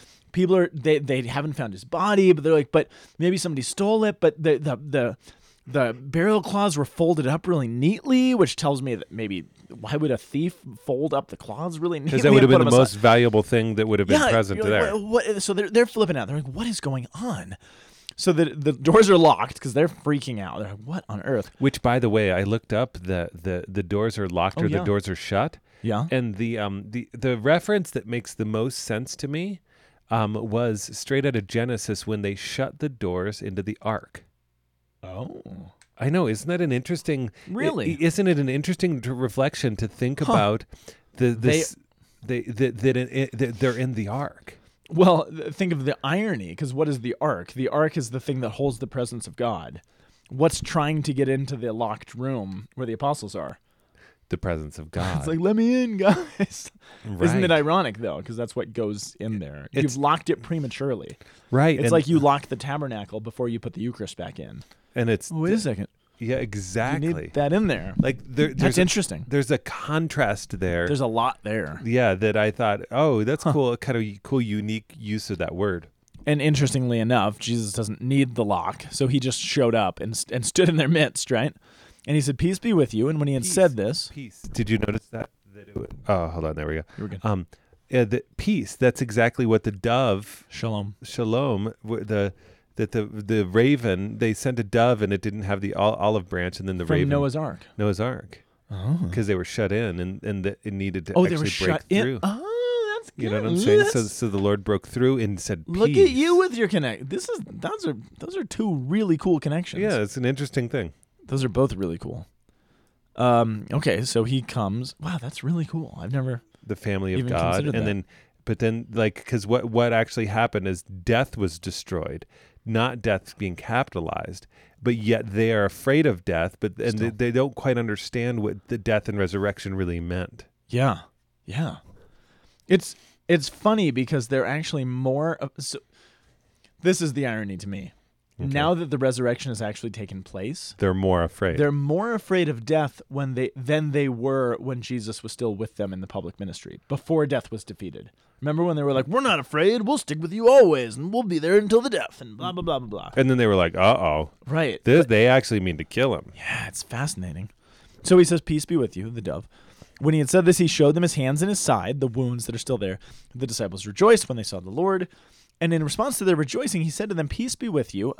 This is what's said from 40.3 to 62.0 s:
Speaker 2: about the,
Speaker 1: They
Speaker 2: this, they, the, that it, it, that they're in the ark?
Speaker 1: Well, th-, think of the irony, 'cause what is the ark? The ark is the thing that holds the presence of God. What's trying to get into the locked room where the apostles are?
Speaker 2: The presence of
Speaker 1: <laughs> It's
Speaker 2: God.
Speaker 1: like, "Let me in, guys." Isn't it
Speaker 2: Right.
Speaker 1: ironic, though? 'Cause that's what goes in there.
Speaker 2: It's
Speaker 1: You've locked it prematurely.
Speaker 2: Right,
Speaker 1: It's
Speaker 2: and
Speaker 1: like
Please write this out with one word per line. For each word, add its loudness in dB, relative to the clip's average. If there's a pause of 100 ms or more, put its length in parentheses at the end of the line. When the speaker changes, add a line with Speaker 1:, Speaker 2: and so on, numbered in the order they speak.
Speaker 2:
about 4 (520)
the, 4
Speaker 1:
They 2 (100)
Speaker 2:
this, -4 (500)
they, -2
the, 0
that 2
it, -2
it, -2
that -2
they're 2
in -2
the -4
ark? -8 (320)
Speaker 1:
Well, 6
th-, -10
think -2
of -4
the -2
irony, -4
'cause -6
what 0
is -2
the -4
ark? -2
The -4
ark 0
is -4
the -6
thing -4
that -4
holds -2
the -6
presence -6
of -18
God. -6 (480)
What's 0
trying 0
to -2
get 2
into -2
the -6
locked -6
room -8
where -6
the -6
apostles -4
are? -10 (680)
Speaker 2:
The -4
presence -4
of -14
Speaker 1:
<laughs> -20
It's -18
Speaker 2:
God. -2
Speaker 1:
like, -2
"Let 2
me 4
in, -4
guys." 0 (340)
Isn't 2
it 2
Speaker 2:
Right. 4
Speaker 1:
ironic, 2
though? -4
'Cause -12
that's -6
what -6
goes -6
in -4
there. -14
Speaker 2:
It's 2
Speaker 1:
You've -2
locked 2
it 0
prematurely. -6 (340)
Speaker 2:
Right, 6
Speaker 1:
It's 0
Speaker 2:
and 4
Speaker 1:
like 4